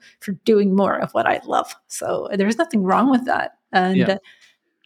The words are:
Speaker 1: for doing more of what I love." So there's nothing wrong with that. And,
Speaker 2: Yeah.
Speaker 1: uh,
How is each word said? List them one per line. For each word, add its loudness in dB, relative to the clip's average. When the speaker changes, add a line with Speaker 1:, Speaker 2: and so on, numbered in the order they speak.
Speaker 1:
for -10
doing 4
more 2
of -6
what 0
I 0
love." -2
So -6
there's -2
nothing -2
wrong 2
with 2
that. -2
And, 2
Speaker 2:
Yeah. 2
Speaker 1:
uh, -4